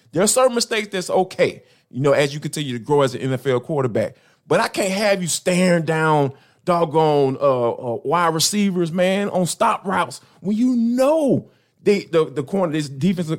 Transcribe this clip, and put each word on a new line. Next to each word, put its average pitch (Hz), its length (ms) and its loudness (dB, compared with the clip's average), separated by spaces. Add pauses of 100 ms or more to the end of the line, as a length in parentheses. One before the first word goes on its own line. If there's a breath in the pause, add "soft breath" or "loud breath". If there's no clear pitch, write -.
(120)
There 170 120 0
are 214 40 2
certain 254 280 2
mistakes 226 320 -4
that's 185 220 -8
okay, 185 540 -2 (260 soft breath)
you 123 100 -10
know, 139 140 2
as 139 200 2
you 151 60 -8
continue 147 380 -6
to 110 60 -10
grow 143 180 2
as 131 120 0
an 120 80 -8
N 131 120 -2
F 127 120 -8
L 127 140 0
quarterback. 123 560 -2 (320 soft breath)
But 175 140 2
I - 80 -2
can't 196 220 -2
have 196 300 0
you 175 60 -6
staring 180 560 2
down 156 500 2 (300 soft breath)
doggone, 151 760 2
uh, 123 320 2
uh, 117 320 -6
wide 165 300 2
receivers, 175 580 0
man, 190 380 0
on 185 160 0
stop 220 400 -2
routes 180 360 -4 (180 soft breath)
when 196 160 -4
you 247 200 2
know 262 760 2 (340 soft breath)
they, 202 220 2
the, 160 200 2
the 147 180 -6
corner, 175 300 -2
this 151 160 -4
defense 160 500 -2